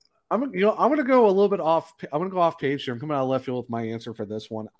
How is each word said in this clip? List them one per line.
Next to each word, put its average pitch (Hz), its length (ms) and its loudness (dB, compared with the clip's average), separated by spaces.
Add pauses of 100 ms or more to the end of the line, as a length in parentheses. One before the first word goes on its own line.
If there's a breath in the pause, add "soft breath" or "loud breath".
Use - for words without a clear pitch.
(300)
I'm, 226 240 -2
you 180 80 -2
know, 208 160 4
I'm 190 100 4
gonna 302 160 0
go 254 220 6
a - 20 6
little 196 200 4
bit 190 120 -2
off, 160 320 0 (200)
I'm 143 80 -2
gonna 190 100 -4
go 185 100 -2
off 165 180 2
page 139 260 -2
here. 127 100 -6
I'm 117 60 -8
coming 147 160 -4
out 131 80 0
of 131 40 0
left 131 160 0
field 127 200 -6
with - 60 -14
my 117 120 -4
answer 113 320 -8
for 110 100 -8
this 107 260 -8
one. 110 180 -8 (120)